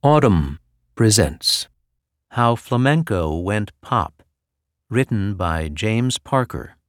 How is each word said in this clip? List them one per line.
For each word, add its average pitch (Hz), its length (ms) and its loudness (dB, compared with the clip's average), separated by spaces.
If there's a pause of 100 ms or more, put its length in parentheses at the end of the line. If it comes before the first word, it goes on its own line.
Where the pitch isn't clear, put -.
Autumn 104 600 4 (340)
presents 107 720 2 (640)
How 120 240 0
Flamenco 123 800 -2
Went 101 440 -4
Pop, - 420 -4 (640)
written 107 460 -2
by 80 340 -4
James 110 500 -2
Parker. - 580 -4 (120)